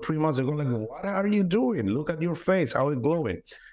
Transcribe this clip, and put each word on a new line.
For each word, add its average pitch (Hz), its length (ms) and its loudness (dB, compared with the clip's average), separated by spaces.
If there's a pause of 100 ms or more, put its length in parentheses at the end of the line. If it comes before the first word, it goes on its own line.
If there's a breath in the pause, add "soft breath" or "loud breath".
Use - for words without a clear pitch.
three 160 140 -2
months, 151 200 2
they 131 80 0
go 127 60 0
like, 147 160 -2
"What 123 380 -4
are 196 220 0
you 208 160 4
doing? 190 440 2
Look 127 220 0
at 160 120 -2
your 170 140 0
face, 180 380 2
how 135 160 2
it's 139 120 -2
glowing." 131 400 0 (320 loud breath)